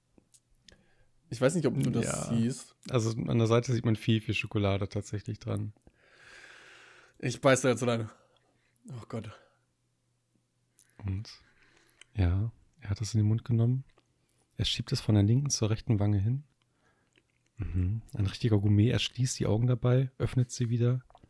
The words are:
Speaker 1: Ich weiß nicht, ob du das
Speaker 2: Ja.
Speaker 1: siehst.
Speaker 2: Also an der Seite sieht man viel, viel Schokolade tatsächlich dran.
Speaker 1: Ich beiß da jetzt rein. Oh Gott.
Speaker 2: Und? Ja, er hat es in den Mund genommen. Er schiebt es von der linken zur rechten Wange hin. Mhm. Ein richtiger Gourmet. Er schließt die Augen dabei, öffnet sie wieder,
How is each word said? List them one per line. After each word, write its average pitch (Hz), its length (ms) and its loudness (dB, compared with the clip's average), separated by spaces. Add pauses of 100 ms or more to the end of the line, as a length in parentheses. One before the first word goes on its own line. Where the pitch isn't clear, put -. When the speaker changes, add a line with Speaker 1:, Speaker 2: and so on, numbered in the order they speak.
(1300)
Speaker 1:
Ich 120 100 -8
weiß 135 140 2
nicht, 160 120 0
ob - 140 0
du 135 100 0
das - 160 0
Speaker 2:
Ja. - 180 -4 (120)
Speaker 1:
siehst. 117 380 -2 (160)
Speaker 2:
Also 113 220 0
an 117 260 -2
der 113 80 4
Seite 120 260 2
sieht 117 120 0
man 117 120 2
viel, 110 240 2
viel 107 140 -6
Schokolade 101 540 -2
tatsächlich 104 500 -8
dran. 104 340 -6 (1500)
Speaker 1:
Ich 127 220 -6
beiß 131 220 6
da 139 60 4
jetzt 120 180 0
rein. 117 240 -2 (800)
Oh 120 180 -14
Gott. 110 220 -10 (1700)
Speaker 2:
Und? 98 260 -8 (840)
Ja, 98 380 0 (280)
er 101 100 -10
hat 101 100 -6
es 107 140 -6
in 110 60 2
den 104 80 4
Mund 110 160 0
genommen. 120 400 0 (720)
Er - 80 0
schiebt - 280 -4
es - 80 -2
von 107 140 2
der 101 100 6
linken 131 260 2
zur 107 200 0
rechten 107 280 0
Wange 104 200 2
hin. 123 260 -2 (1120)
Mhm. 92 460 -2 (120)
Ein 101 120 0
richtiger 104 320 0
Gourmet. 104 320 4
Er - 80 0
schließt - 400 -2
die - 80 0
Augen 110 200 2
dabei, 123 520 2
öffnet 127 320 0
sie 120 180 -4
wieder, 120 340 0 (280)